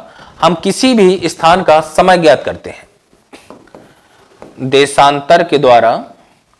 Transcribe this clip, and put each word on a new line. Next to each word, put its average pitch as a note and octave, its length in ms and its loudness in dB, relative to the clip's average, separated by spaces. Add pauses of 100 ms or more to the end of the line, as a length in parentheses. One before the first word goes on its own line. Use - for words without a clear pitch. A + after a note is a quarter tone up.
(420)
हम E3+ 140 0
किसी G3 380 -2
भी F#3+ 320 2
स्थान E3 380 -2
का D#3 180 2
समय F3+ 360 0
ज्ञात D3+ 260 2
करते F2 260 -12
हैं। - 180 -20 (1700)
देशांतर C#3+ 800 0
के D#3 140 -2
द्वारा B2+ 460 2 (560)